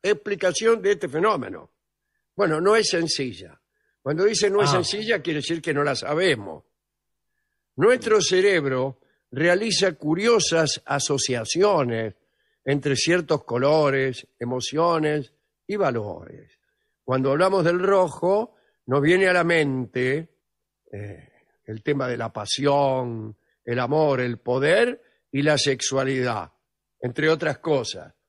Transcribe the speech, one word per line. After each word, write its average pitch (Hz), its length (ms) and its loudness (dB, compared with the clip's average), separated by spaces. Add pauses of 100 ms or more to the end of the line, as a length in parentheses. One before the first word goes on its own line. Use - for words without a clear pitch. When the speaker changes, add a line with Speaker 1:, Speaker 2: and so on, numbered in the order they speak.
Speaker 1:
Explicación 208 800 0
de 196 100 2
este 180 160 -4
fenómeno. 131 600 -2 (640)
Bueno, 160 240 2
no 202 160 4
es 220 140 2
sencilla. 127 680 -4 (440)
Cuando 156 220 -2
dice 208 260 2
"no 202 120 4
es 143 80 4
Speaker 2:
Ah. 139 120 2
Speaker 1:
sencilla", 214 400 -2
quiere 156 180 -4
decir 165 220 -6
que 165 100 -4
no 143 100 0
la 143 120 0
sabemos. 117 720 -2 (1120)
Nuestro 220 440 4
cerebro 147 800 2 (300)
realiza 180 640 0
curiosas 165 880 0
asociaciones 135 1300 -2 (500)
entre 139 320 0
ciertos 165 480 0
colores, 135 840 0 (100)
emociones 151 920 -2 (340)
y 202 100 -6
valores. 117 840 -6 (440)
Cuando 131 280 0
hablamos 180 340 2
del 175 160 2
rojo, 190 760 0 (320)
nos 139 140 2
viene 180 280 4
a 180 40 2
la 180 120 4
mente, 139 920 -2 (560)
eh, 101 380 -14 (340)
el 110 180 -12
tema 139 240 -2
de 123 120 -4
la 113 140 -8
pasión, 127 1040 -2 (280)
el 120 140 -4
amor, 135 420 2
el 120 180 -4
poder 165 640 0 (300)
y 139 100 -2
la 151 160 2
sexualidad, 131 960 -2 (480)
entre 127 300 -2
otras 156 280 -2
cosas. 110 560 -4 (140)